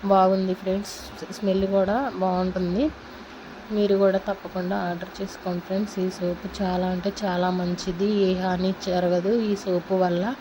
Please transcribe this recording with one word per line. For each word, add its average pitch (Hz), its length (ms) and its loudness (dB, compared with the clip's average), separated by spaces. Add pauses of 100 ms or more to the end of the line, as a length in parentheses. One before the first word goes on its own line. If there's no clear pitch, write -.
(120)
బాగుంది 190 500 6
ఫ్రెండ్స్, 190 320 -2 (460)
స్మెల్ 190 260 2 (100)
కూడా 196 220 4 (260)
బాగుంటుంది. 185 640 0 (880)
మీరు 202 180 4 (100)
కూడా 190 160 4 (100)
తప్పకుండా 185 480 -4 (100)
ఆర్డర్ 180 320 -6
చేసుకోండి 180 480 -6
ఫ్రెండ్స్. 202 380 -2
ఈ - 20 0 (120)
సోపు 175 280 -4 (140)
చాలా 180 340 0
అంటే 190 160 -2 (120)
చాలా 180 260 2 (100)
మంచిది, 180 500 -2 (180)
ఏ 185 40 4 (120)
హాని 185 280 2 (160)
జరగదు 180 460 2 (160)
ఈ - 20 4 (140)
సోపు 180 280 0 (120)
వల్ల. 175 180 2 (160)